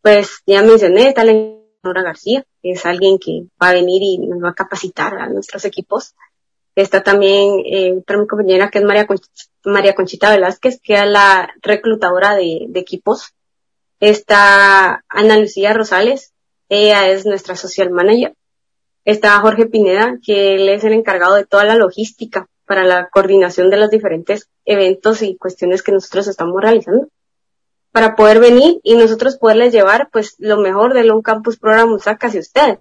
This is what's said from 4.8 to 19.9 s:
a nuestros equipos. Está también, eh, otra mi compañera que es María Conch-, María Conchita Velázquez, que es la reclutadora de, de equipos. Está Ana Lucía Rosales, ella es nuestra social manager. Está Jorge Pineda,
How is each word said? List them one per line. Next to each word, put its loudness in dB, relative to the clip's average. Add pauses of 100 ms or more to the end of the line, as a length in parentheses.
a -12
nuestros -12
equipos. -8 (580)
Está -2
también, 0
eh, -2
otra -6
mi -2
compañera -2
que -6
es 0
María 0
Conch-, -10 (160)
María 0
Conchita -4
Velázquez, -2
que -4
es 0
la 2
reclutadora -2
de, -4
de -8
equipos. -8 (680)
Está 2
Ana 2
Lucía -2
Rosales, -4 (380)
ella 2
es -2
nuestra -6
social -6
manager. 0 (720)
Está 0
Jorge 2
Pineda, -2